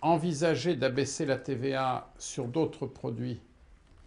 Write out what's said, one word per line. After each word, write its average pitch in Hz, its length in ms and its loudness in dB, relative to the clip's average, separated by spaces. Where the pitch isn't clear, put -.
envisager 160 760 4
d'abaisser 135 480 0
la 135 120 2
T 135 180 -4
V 131 200 -2
A 131 420 -2
sur - 300 -6
d'autres 151 400 -2
produits 123 540 -6